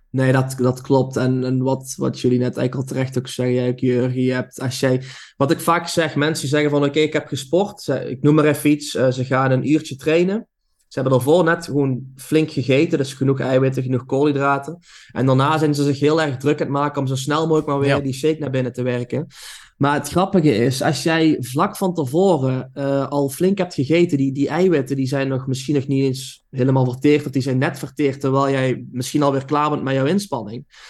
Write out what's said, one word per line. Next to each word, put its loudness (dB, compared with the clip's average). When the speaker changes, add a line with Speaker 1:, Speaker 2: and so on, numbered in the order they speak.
Speaker 1:
Nee, 2
dat, 0
dat 0
klopt. 0
En, 0
en 0
wat, -2
wat -4
jullie 2
net -2
eigenlijk -2
al -4
terecht -4
ook -4
zeggen, -2
jij 0
ook, -4
Jurgen, 0
je 2
hebt, -6
als -6
jij, 2
wat 2
ik 0
vaak 0
zeg, -2
mensen 0
zeggen 2
van, 2
"Oké, 0
ik 2
heb -4
gesport." -2
Ze, -4
ik -10
noem 6
maar 6
even 2
iets, 0
eh, 2
ze -4
gaan 0
een 2
uurtje 0
trainen. 0
Ze -8
hebben 4
daarvoor 4
net 0
gewoon -2
flink 0
gegeten, 2
dus -4
genoeg 0
eiwitten, 0
genoeg -4
koolhydraten. 0
En -2
daarna 4
zijn 2
ze 0
zich 0
heel 2
erg -2
druk 0
aan -4
het -4
maken -2
om -2
zo -2
snel 0
mogelijk 2
maar 0
weer 2
Speaker 2:
Ja. 0
Speaker 1:
die -4
shake -2
naar -6
binnen -2
te -6
werken. -4
Maar 2
het -4
grappige 2
is, 0
als 0
jij 2
vlak -4
van -2
tevoren, 0
eh, -2
al 0
flink 0
hebt -4
gegeten, 2
die, 0
die -2
eiwitten, 2
die -2
zijn -2
nog, -4
misschien -2
nog -2
niet 0
eens -4
helemaal 2
verteerd, 2
of -8
die -2
zijn -2
net -2
verteerd, -2
terwijl 2
jij -2
misschien -2
alweer 2
klaar 0
bent -2
met -2
jouw 2
inspanning. -4